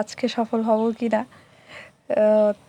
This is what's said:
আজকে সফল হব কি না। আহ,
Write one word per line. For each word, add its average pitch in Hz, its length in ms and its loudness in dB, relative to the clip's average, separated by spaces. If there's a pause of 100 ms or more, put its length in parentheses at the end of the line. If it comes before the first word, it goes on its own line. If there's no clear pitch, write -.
আজকে - 240 -6 (120)
সফল 226 220 -2 (100)
হব 220 120 2 (180)
কি 240 160 -2
না। 214 80 0
আহ, - 1300 -2 (180)